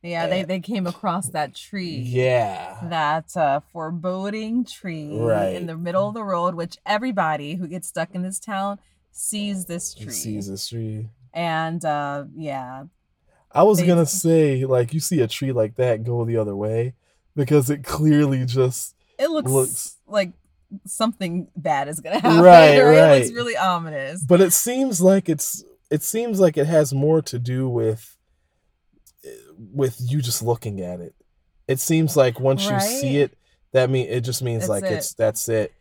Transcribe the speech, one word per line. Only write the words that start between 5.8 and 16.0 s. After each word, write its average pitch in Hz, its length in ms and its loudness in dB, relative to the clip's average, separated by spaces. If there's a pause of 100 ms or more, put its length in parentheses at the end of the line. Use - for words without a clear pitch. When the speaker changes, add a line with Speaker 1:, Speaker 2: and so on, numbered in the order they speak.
Speaker 1:
of 214 60 -10
the 226 100 -8
road, 202 300 -2
which 170 320 -10
everybody 185 680 -4
who 175 120 -8
gets 175 200 -12
stuck 170 260 -8
in 180 80 -6
this 190 160 -8
town 202 400 -8 (340)
sees 202 540 -6
this 175 280 -10
tree. 110 160 -16
Speaker 2:
Sees 104 380 -8
this 98 200 -10
tree. 110 420 -10 (240)
Speaker 1:
And, 165 500 -6
uh, 143 400 -4 (100)
yeah. 135 500 -10 (680)
Speaker 2:
I 165 120 4
was 202 160 4
Speaker 1:
They 170 60 2
Speaker 2:
gonna 170 160 4
Speaker 1:
s- 151 100 0 (100)
Speaker 2:
say, 151 420 4
like, 123 300 0
you 160 60 -2
see 156 200 -2
a 113 80 2
tree 135 240 -6
like 110 240 0
that, 120 280 0